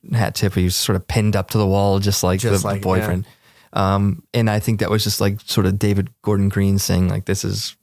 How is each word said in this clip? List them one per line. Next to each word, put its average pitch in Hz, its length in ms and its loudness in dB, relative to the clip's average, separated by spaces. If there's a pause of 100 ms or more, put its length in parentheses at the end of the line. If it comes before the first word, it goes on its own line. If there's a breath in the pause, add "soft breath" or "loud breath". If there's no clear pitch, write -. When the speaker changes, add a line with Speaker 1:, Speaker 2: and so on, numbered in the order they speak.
(120)
Speaker 1:
hat 110 220 0
tip. 98 200 -2
He 92 100 2
was 90 100 0
sort - 220 -2
of 90 100 -4
pinned 107 300 0
up 95 140 -2
to 110 80 0
the 104 80 2
wall, 98 340 2
just 98 240 0
like 92 160 2
Speaker 2:
Just 101 220 0
Speaker 1:
the - 60 -4
Speaker 2:
like, 101 120 -2
yeah. - 20 -10
Speaker 1:
boyfriend. 92 440 0 (460 loud breath)
Um, 98 520 0 (100)
and 117 160 2
I 104 80 0
think 107 220 0
that 107 100 -2
was 107 140 0
just, 104 160 -2
like, 101 260 0
sort - 200 0
of 98 120 2
David 101 320 0 (120)
Gordon 98 260 2
Green 98 320 0
saying, 92 280 2
like, 98 180 -2
"This 101 180 -2
is 101 380 -6